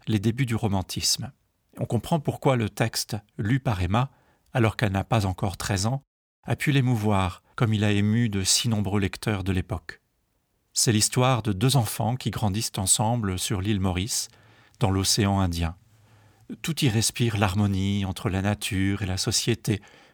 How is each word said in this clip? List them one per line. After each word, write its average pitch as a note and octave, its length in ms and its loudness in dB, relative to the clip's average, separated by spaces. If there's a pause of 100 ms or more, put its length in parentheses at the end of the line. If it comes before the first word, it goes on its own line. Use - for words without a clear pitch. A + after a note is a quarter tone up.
les A2 120 2
débuts A#2 260 0
du A#2 100 -2
romantisme. - 760 -2 (460)
On - 60 -4
comprend C#3+ 360 0
pourquoi C#3 340 0
le A2 140 0
texte, - 480 -2 (200)
lu A#2+ 220 2
par G#2+ 220 -2
Emma, G#2 280 0 (440)
alors A2 240 2
qu'elle G2 160 0
n'a F#2+ 100 0
pas G#2+ 220 2
encore F#2+ 320 -2
treize G2 280 -2
ans, C3+ 160 -2 (420)
a B2+ 120 -4
pu - 160 -2
l'émouvoir G#2+ 720 2 (120)
comme A2 200 2
il G2+ 80 2
a G#2+ 80 4
ému G#2+ 360 2
de G2+ 160 -2
si - 240 0
nombreux G#2 320 0
lecteurs G2 440 -2
de F#2 80 -2
l'époque. F#2 500 -6 (720)
C'est - 180 2
l'histoire A#2+ 520 2
de G#2+ 100 0
deux A#2+ 220 2
enfants A2+ 400 0
qui B2 160 -6
grandissent G#2 460 -2
ensemble G#2+ 600 0
sur F#2+ 240 -2
l'île G#2 180 0
Maurice, F#2 500 -2 (500)
dans G#2+ 100 2
l'océan G2 500 2
Indien. E2+ 360 -2 (880)
Tout D#3+ 200 -4
y C#3+ 60 4
respire A2 480 0
l'harmonie G2+ 640 2
entre F#2 260 -4
la F#2+ 120 -2
nature G2 640 -2
et - 20 -4
la F#2 120 -2
société. - 640 -2 (340)